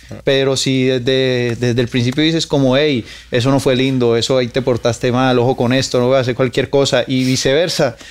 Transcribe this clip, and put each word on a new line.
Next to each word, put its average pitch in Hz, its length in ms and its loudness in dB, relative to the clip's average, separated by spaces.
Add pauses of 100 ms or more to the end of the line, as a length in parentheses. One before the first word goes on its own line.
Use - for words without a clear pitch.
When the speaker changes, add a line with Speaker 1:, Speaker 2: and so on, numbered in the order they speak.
(100)
Speaker 1:
Ah. 107 120 -14
Speaker 2:
Pero 135 360 0
si 131 260 0
desde, 127 720 0
desde 120 240 0
el 120 80 0
principio 127 340 -2
dices 160 240 0
como, 135 300 2
"Hey, 143 300 0 (240)
eso 127 200 0
no 135 100 2
fue 135 160 0
lindo, 127 420 2
eso 131 180 0
ahí 127 120 0
te 131 120 -4
portaste 120 500 -2
mal, 127 280 2
ojo 120 180 2
con 123 160 0
esto, 131 280 0
no 120 80 2
voy 135 100 4
a - 20 2
hacer 123 140 -2
cualquier 131 340 -2
cosa", 135 380 2
y 131 180 -2
viceversa, 135 720 0 (140)